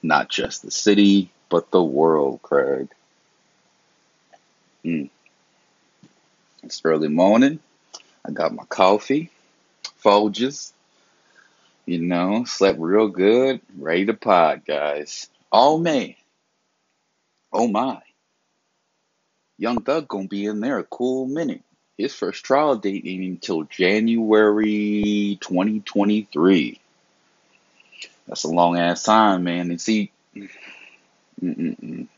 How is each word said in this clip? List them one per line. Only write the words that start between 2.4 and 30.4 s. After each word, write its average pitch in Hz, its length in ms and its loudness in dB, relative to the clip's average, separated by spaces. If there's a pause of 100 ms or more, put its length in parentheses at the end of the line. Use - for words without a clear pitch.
Craig. 67 480 -2 (1900)
Mm. 78 240 -4 (1500)
It's - 220 -16
early 78 240 0
morning. 110 520 2 (640)
I - 40 -12
got 76 240 -4
my - 100 -16
coffee, 107 680 0 (760)
Folgers. 107 680 0 (1160)
You 87 140 -4
know, 90 440 -2
slept 95 340 2
real 98 300 2
good, 120 540 2 (160)
ready 82 260 -2
to 110 80 -2
pod, 85 540 2
guys. 73 640 -6 (200)
Oh, 139 280 4
man. 160 360 -4 (1400)
Oh, 113 180 0
my. 113 340 -4 (1600)
Young 117 240 -4
Thug 143 260 -4
gonna 95 180 -8
be 101 200 -6
in 107 120 -4
there 117 220 -4
a - 40 -8
cool 131 400 -4
minute. 139 380 -6 (340)
His 107 160 -6
first - 300 -8
trial 143 320 2
date 101 320 -6
ain't 92 160 -8
until 92 400 -6
January 104 1800 2
twenty 104 380 -2
twenty-three. 101 1000 2 (1500)
That's - 160 -12
a 78 60 -6
long 87 280 2
ass 85 280 -2
time, 107 400 2
man. 87 260 -4
And 87 100 -6
see, 107 300 -2 (1300)